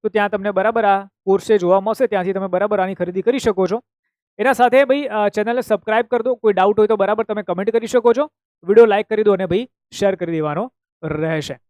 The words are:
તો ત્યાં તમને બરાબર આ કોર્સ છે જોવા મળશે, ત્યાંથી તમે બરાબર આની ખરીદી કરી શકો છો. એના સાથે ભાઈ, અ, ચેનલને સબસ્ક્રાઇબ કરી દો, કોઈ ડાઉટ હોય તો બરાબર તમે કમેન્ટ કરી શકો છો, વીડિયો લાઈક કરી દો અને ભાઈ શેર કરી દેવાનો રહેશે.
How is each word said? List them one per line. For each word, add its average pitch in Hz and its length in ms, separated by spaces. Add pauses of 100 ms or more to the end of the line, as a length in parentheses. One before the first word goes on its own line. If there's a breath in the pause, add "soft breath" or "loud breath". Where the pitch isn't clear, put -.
તો 214 60
ત્યાં 208 220
તમને 202 200
બરાબર 214 340
આ 196 200
કોર્સ 196 440
છે 214 100
જોવા 180 220
મળશે, 214 260
ત્યાંથી 190 260
તમે 190 140
બરાબર 196 340
આની 185 140
ખરીદી 180 280
કરી 247 160
શકો 190 280
છો. 202 160 (560)
એના 240 140
સાથે 247 320
ભાઈ, 277 200
અ, 208 240
ચેનલને 214 320
સબસ્ક્રાઇબ 220 460
કરી 233 160
દો, 247 120
કોઈ 220 180
ડાઉટ 196 260
હોય 214 80
તો 214 100
બરાબર 208 280
તમે 208 180
કમેન્ટ 190 280
કરી 226 160
શકો 233 260
છો, 285 180 (340)
વીડિયો 214 220
લાઈક 208 200
કરી 220 160
દો 208 100
અને 185 140
ભાઈ 196 220 (240)
શેર 196 220
કરી 170 180
દેવાનો 160 400 (300)
રહેશે. 156 520 (160)